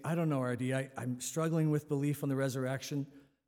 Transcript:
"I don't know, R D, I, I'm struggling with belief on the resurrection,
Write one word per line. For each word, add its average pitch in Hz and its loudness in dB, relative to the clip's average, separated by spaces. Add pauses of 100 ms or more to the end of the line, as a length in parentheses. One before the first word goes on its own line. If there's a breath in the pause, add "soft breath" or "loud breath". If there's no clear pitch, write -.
"I 156 0
don't 170 2
know, 135 2
R 123 0
D, 127 0
I, 131 -2
I'm 123 -4
struggling 160 2
with 147 0
belief 143 0
on 143 0
the 135 2
resurrection, 135 -2 (400 loud breath)